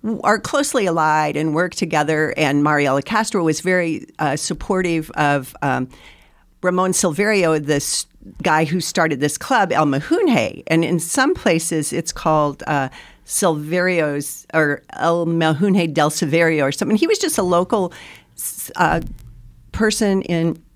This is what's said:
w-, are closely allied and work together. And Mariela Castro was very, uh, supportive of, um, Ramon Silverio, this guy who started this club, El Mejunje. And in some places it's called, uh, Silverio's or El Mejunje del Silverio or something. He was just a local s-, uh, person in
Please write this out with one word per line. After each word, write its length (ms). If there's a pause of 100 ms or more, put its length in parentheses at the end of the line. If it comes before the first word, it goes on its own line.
w-, 220
are 160
closely 460
allied 500
and 180
work 200
together. 640
And 260
Mariela 400
Castro 400
was 160
very, 460 (120)
uh, 180
supportive 760
of, 480
um, 280 (760)
Ramon 300
Silverio, 720
this 440 (360)
guy 240
who 140
started 400
this 180
club, 340
El 140
Mejunje. 800
And 180
in 160
some 340
places 580
it's 200
called, 540
uh, 220 (380)
Silverio's 1300
or 300 (120)
El 300
Mejunje 680
del 160
Silverio 540
or 80
something. 260
He 80
was 120
just 200
a 60
local 480 (440)
s-, 400
uh, 240 (720)
person 500
in 380 (160)